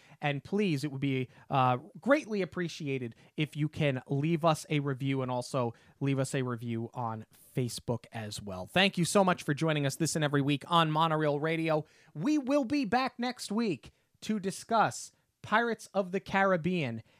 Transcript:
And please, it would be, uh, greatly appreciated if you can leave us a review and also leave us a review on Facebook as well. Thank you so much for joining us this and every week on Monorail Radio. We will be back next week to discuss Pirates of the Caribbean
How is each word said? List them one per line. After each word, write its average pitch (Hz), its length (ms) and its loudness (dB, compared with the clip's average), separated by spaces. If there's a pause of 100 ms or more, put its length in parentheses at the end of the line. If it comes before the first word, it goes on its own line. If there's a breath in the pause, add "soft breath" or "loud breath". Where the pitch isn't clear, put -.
(220 soft breath)
And 143 220 -2
please, 185 400 0
it 151 80 -4
would 135 100 -8
be, 131 280 -2 (200 soft breath)
uh, 127 280 4 (220)
greatly 220 420 2
appreciated 143 720 -6 (220 soft breath)
if 151 180 -2
you 151 120 0
can 139 400 0
leave 151 380 0
us 160 240 2
a 156 100 2
review 135 420 -2
and 127 100 -4
also 123 420 -2 (260 soft breath)
leave 139 200 0
us 131 160 -2
a 135 80 0
review 117 500 -4
on 110 320 -6 (320)
Facebook 120 560 -4
as 107 280 -10
well. 92 260 -10
Thank 190 300 2
you 175 60 0
so 196 220 4
much 180 180 0
for 156 100 -2
joining 151 320 0
us 135 100 0
this 160 200 -2
and 160 80 0
every 143 180 2
week 139 260 0
on 165 240 4
Monorail 156 480 2
Radio. 160 460 0 (280 soft breath)
We 254 240 0
will 277 260 2
be 269 220 0
back 240 320 0
next 247 340 -6
week 202 400 -2 (300)
to 214 180 -2
discuss 185 720 0 (300)
Pirates 226 520 0
of 190 180 0
the 185 100 -2
Caribbean 175 800 2 (180)